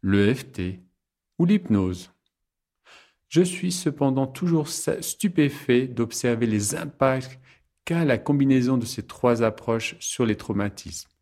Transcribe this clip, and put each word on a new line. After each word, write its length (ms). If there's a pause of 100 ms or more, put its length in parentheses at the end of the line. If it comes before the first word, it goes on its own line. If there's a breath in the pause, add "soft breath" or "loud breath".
l'E 320
F 180
T 300 (560)
ou 80
l'hypnose. 640 (1160 soft breath)
Je 120
suis 300
cependant 560
toujours 400
sa-, 340
stupéfait 840
d'observer 580
les 300
impacts 640 (440 soft breath)
qu'a 220
la 120
combinaison 600
de 80
ces 180
trois 400
approches 560
sur 260
les 120
traumatismes 720 (120)